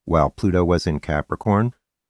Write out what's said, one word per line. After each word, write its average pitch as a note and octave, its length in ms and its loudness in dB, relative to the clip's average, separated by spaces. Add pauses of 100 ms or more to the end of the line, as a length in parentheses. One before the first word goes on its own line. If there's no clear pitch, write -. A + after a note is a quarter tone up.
while D#2 260 2
Pluto F2+ 340 0
was E2+ 220 0
in D2+ 140 -2
Capricorn. G2+ 760 -2 (360)